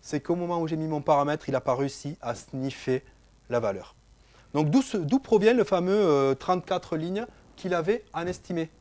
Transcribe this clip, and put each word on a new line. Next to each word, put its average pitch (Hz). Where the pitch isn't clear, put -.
C'est -
qu'au -
moment 175
où 165
j'ai 160
mis 160
mon 156
paramètre, 147
il 135
n'a 127
pas 131
réussi 139
à 117
sniffer 131
la 120
valeur. 98
Donc 151
d'où 254
ce, 262
d'où 175
provient 220
le 240
fameux, 185
euh, 143
trente-quatre 180
lignes 185
qu'il 180
avait 180
en 165
estimé. 170